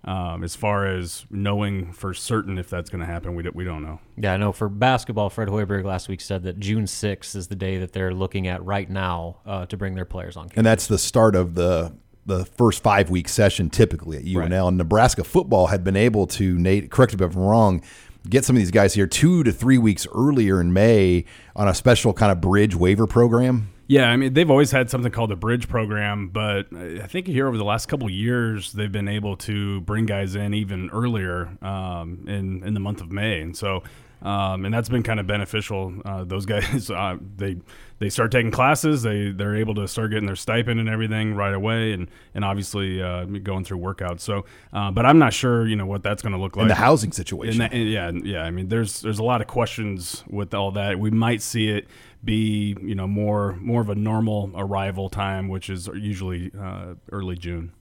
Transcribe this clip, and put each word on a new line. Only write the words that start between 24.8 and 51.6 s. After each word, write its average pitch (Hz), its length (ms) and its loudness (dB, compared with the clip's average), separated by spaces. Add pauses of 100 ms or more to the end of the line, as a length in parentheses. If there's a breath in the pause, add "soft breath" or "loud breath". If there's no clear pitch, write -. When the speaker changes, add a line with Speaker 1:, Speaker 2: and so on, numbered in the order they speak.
Speaker 1:
something 123 220 -2
called 113 180 -2
the 101 60 -2
bridge 113 320 -2
program, 104 600 -4
but 101 360 -2 (100)
I 87 300 -10
think 185 220 -6
here 135 200 0
over 123 80 -2
the 107 80 -2
last 104 220 0
couple 135 220 -4
of 95 60 -4
years, 110 600 -2
they've 104 180 -4
been 101 160 -4
able 101 300 -4
to 101 440 -4
bring 107 260 -2
guys 98 260 -4
in 101 220 -2
even 95 340 -4
earlier, 92 720 -4
um, 90 680 -8
in, 95 360 -6
in 104 100 -4
the 104 60 -2
month 101 200 -4
of 85 120 -12
May. 101 300 -4
And 80 140 -8
so, 98 280 -4 (400 loud breath)
um, 95 420 -2
and 104 80 -2
that's 117 160 -2
been 120 140 0
kind 110 160 -2
of 95 80 -4
beneficial. 98 640 -4 (100)
Uh, 98 200 -8
those 95 240 -6
guys, 107 420 -2
<laughs> - 0 -
uh, 92 280 -4 (200)
they, 95 200 -4 (420 soft breath)
they 101 100 -2
start 113 220 0
taking 117 180 2
classes, 139 540 2
they, 104 260 0
they're 101 260 -2
able 107 200 0
to 101 120 -2
start 110 220 -4
getting 107 160 -2
their 98 100 -2
stipend 113 440 0
and 110 100 0
everything 110 460 -2
right 101 180 0
away, 110 400 0
and, 90 160 -6 (240 soft breath)
and 101 100 -4
obviously, 98 600 -4
uh, 90 220 -6
going 95 400 -6
through 95 120 -8
workouts. 87 440 -6
So, 101 240 -6 (280 soft breath)
uh, 101 160 -2
but 107 160 2
I'm 151 140 10
not 131 120 6
sure, 117 360 0
you 110 80 0
know, 101 100 -2
what 98 160 -6
that's 104 220 -4
gonna 98 160 -4
look 95 160 -6
Speaker 3:
And 107 100 2
the 110 40 6
Speaker 1:
like. 98 100 4
Speaker 3:
housing 113 320 4
situation. 110 500 -4
Speaker 1:
And 113 100 0
that, 123 60 -4
and 101 460 -2
yeah, 95 160 -6
yeah, - 20 -6
I 82 80 -6
mean, 92 180 -4
there's, 110 340 -2
there's 107 180 -4
a 110 40 -2
lot 120 180 0
of 107 60 -6
questions 104 800 -4
with 101 280 -6
all 98 160 -2
that. 101 260 -2
We 107 140 0
might 113 320 0
see 110 260 -2